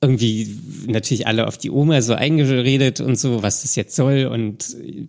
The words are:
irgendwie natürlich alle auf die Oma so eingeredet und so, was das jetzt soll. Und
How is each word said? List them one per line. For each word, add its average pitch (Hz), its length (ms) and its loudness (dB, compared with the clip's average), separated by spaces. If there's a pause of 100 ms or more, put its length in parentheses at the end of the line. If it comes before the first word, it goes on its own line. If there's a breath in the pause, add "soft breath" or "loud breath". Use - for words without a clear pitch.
irgendwie 110 540 0 (320)
natürlich 110 400 -2
alle 110 200 2
auf - 100 -6
die - 140 -8
Oma 143 300 4
so 113 120 2
eingeredet 135 880 2
und 120 180 0
so, 120 240 0
was 104 200 0
das - 120 -2
jetzt - 220 -4
soll. 135 300 2
Und 117 500 -6 (320)